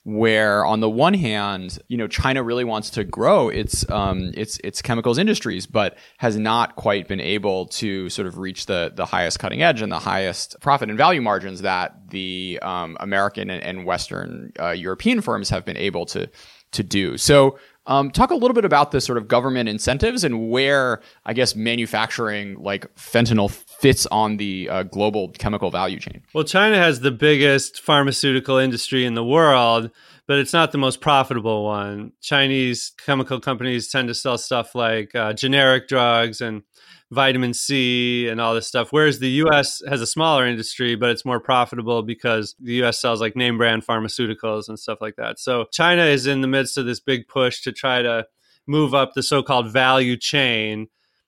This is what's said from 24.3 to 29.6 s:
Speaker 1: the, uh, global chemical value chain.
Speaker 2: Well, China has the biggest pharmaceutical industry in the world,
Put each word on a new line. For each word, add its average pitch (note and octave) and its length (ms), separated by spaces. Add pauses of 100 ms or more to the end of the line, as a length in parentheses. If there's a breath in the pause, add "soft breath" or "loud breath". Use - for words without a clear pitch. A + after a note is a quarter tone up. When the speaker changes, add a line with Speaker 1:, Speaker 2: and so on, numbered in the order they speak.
Speaker 1:
the, G2 340
uh, F#2 140
global G2+ 460
chemical G2+ 400
value F#2 280
chain. - 240 (100)
Speaker 2:
Well, D#3 120
China G3+ 320
has D#3+ 240
the C3+ 100
biggest C#3 680
pharmaceutical C3+ 800
industry B2+ 480
in A#2 80
the A#2 100
world, B2 680 (380 soft breath)